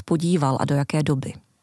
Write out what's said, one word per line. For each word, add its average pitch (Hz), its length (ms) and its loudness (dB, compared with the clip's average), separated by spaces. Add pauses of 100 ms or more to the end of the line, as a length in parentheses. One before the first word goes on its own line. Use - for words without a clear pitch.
podíval 160 560 0
a - 40 0
do 139 100 0
jaké 143 280 0
doby? 135 300 -2 (300)